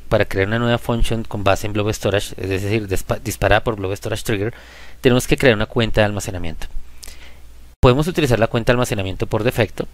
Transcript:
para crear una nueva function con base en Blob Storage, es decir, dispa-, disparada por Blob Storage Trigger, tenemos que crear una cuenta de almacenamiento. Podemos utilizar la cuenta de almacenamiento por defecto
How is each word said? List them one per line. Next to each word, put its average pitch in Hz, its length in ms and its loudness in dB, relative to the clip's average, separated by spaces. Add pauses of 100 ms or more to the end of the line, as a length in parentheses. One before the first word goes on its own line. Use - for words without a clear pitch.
para 104 180 4
crear 95 220 0
una 117 120 0
nueva 120 180 2
function 113 460 0
con 104 200 -6
base 98 220 2
en 104 80 -4
Blob 107 180 0
Storage, 101 460 -2
es 95 120 -6
decir, 101 380 -2
dispa-, 95 300 -2
disparada 104 460 0
por 113 140 -2
Blob 98 180 -4
Storage 107 280 -6
Trigger, 107 300 -2 (480)
tenemos 123 240 4
que - 120 2
crear 123 180 6
una 107 100 0
cuenta 113 360 2
de 104 40 6
almacenamiento. 92 600 -4 (1120)
Podemos 135 280 6
utilizar 147 300 2
la 113 80 4
cuenta 117 260 0
de 120 40 6
almacenamiento 104 500 -2
por 107 180 -2
defecto 110 500 -2